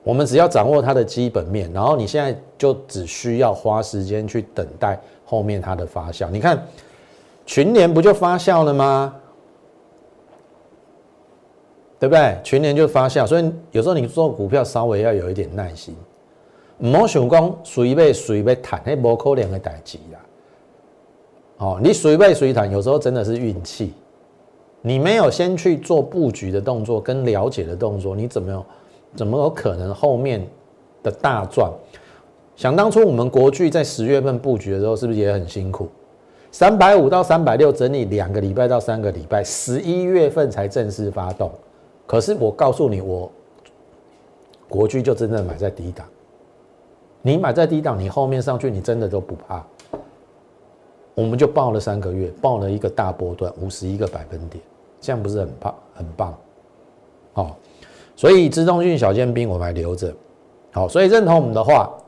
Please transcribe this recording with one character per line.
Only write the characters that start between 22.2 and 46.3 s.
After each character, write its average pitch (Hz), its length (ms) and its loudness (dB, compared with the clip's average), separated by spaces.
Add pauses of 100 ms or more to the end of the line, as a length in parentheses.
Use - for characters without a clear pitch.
随 135 180 2
赚， 107 200 0
有 101 100 0
时 110 80 -2
候 143 80 2
真 131 160 0
的 120 100 -2
是 113 140 -2
运 104 260 -6
气。 - 300 -8 (880)
你 131 160 -2
没 160 160 2
有 196 160 4
先 180 260 0
去 170 220 2
做 160 240 0
布 143 300 0
局 95 200 -8
的 98 80 -2
动 113 240 -4
作 110 160 -2
跟 131 240 -4
了 107 240 0
解 - 160 -6
的 82 120 -8
动 101 240 -2
作， 95 160 -6
你 110 120 -4
怎 117 140 -6
么 95 100 -8
有， 92 140 -8 (500)
怎 110 120 -4
么 113 100 0
有 147 100 2
可 113 280 -4
能 92 180 -6
后 131 240 0
面 120 260 -2 (600)
的 110 80 -2
大 113 340 -2
赚？ 95 260 0 (840)
想 131 200 -2
当 202 140 2
初 214 160 6
我 185 60 2
们 123 180 0
国 131 220 6
巨 165 180 0
在 156 140 2
十 - 220 -6
月 139 140 2
份 131 200 -2
布 131 180 -2
局 98 140 -6
的 98 80 -2
时 101 80 0
候， 113 80 0
是 110 100 -6
不 113 80 -2
是 107 60 -2
也 101 120 2
很 95 160 -4
辛 95 240 -8
苦？ 92 160 -8 (640)
三 202 240 4
百 196 200 6
五 156 120 6
到 180 140 2
三 165 240 2
百 117 120 2
六 143 140 6
整 139 220 0
理 127 120 -2
两 95 280 -4
个 107 80 0
礼 98 140 -2
拜 123 120 2
到 123 120 2
三 110 200 -4
个 104 120 -2
礼 85 180 -12
拜， 104 140 0
十 - 380 -6
一 175 200 -2
月 180 260 2
份 143 220 0
才 101 180 -4
正 104 220 -4
式 101 220 -6
发 92 200 -6
动。 92 200 -6 (560)
可 117 120 2
是 190 140 0
我 117 180 0
告 135 200 2
诉 147 180 0
你， 98 100 -4
我 92 320 -8 (1400)
国 107 200 0
巨 131 140 -2
就 117 120 0
真 110 160 -2
的 110 140 -2
买 85 120 -8
在 98 140 -4
低 90 220 -10
档。 - 140 -18 (1160)